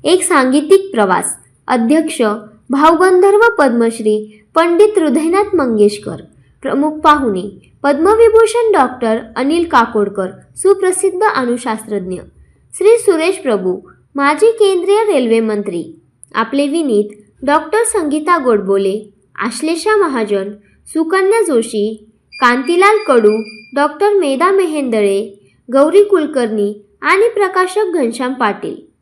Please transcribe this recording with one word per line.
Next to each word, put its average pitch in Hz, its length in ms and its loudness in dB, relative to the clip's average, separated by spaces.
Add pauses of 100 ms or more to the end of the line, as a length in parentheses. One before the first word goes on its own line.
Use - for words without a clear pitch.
एक 359 180 2
सांगीतिक 302 680 2
प्रवास. 190 460 0 (320)
अध्यक्ष 254 540 0 (480)
भावगंधर्व 359 680 4 (180)
पद्मश्री 226 840 -2 (100)
पंडित 349 440 2
हृदयनाथ 330 560 0
मंगेशकर. 220 640 0 (460)
प्रमुख 294 280 -2
पाहुणे 269 840 -2 (100)
पद्मविभूषण 440 920 2
डॉक्टर 247 460 0 (180)
अनिल 320 320 -2
काकोडकर, 202 580 0 (300)
सुप्रसिद्ध 370 680 0 (140)
अणुशास्त्रज्ञ. 220 800 -6 (580)
श्री 440 240 4
सुरेश 359 380 0
प्रभू, 190 440 -4 (340)
माजी 294 380 2
केंद्रीय 403 600 2
रेल्वे 233 280 2
मंत्री. 202 600 -6 (340)
आपले 277 340 -2
विनीत 254 400 -2 (380)
डॉक्टर 320 380 0
संगीता 320 600 -2
गोडबोले, 196 680 -2 (260)
आश्लेषा 320 580 -4
महाजन, 214 540 -2 (360)
सुकन्या 381 560 0
जोशी, 220 680 -4 (220)
कांतीलाल 339 640 2 (100)
कडू, 220 360 2 (320)
डॉक्टर 302 400 0
मेधा 320 360 0
मेहेंदळे, 240 1000 -2 (220)
गौरी 311 300 4
कुलकर्णी 247 800 -2 (200)
आणि 381 260 2
प्रकाशक 381 560 -2 (100)
घनश्याम 254 380 -4
पाटील. 208 440 -4 (260)